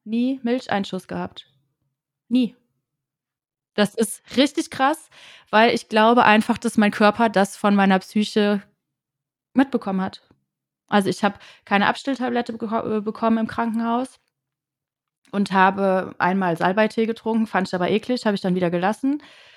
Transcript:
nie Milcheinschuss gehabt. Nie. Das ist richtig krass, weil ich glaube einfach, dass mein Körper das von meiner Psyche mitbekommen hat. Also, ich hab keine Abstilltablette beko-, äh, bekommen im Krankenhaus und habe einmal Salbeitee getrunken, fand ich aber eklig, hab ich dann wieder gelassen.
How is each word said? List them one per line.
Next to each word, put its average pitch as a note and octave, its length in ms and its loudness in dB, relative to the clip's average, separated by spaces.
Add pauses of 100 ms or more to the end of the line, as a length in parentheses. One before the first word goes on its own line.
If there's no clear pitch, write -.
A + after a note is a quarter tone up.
nie B3 400 -2
Milcheinschuss G#3+ 640 -4
gehabt. F3+ 400 -12 (840)
Nie. A#3+ 260 0 (1200)
Das G#3 200 0
ist - 260 -4 (140)
richtig C#4+ 360 0
krass, C#4 380 -2 (420)
weil A3 220 4
ich - 160 -6
glaube A3+ 360 4
einfach, G#3+ 320 4
dass - 200 -4
mein G#3 140 4
Körper G#3+ 380 2
das G3+ 260 0
von G3+ 200 0
meiner G3 240 4
Psyche G#3 640 -2 (920)
mitbekommen A3+ 480 0
hat. F#3+ 200 -8 (680)
Also, G3+ 220 2
ich - 140 -4
hab G3+ 160 -2 (260)
keine G3+ 220 2
Abstilltablette A#3+ 640 -2
beko-, A3 440 -4
äh, G#3+ 40 -4
bekommen A3 360 0
im A3 100 -2
Krankenhaus A#3 720 -4 (1120)
und G3 200 -2
habe F#3+ 640 2
einmal F3+ 400 0
Salbeitee G#3+ 480 0
getrunken, A3 420 -4
fand F#3+ 200 -2
ich - 80 -6
aber F3 140 -2
eklig, A3+ 360 -2
hab G#3 80 2
ich G3 80 -4
dann F3+ 140 0
wieder F3+ 160 0
gelassen. A3 500 -2 (360)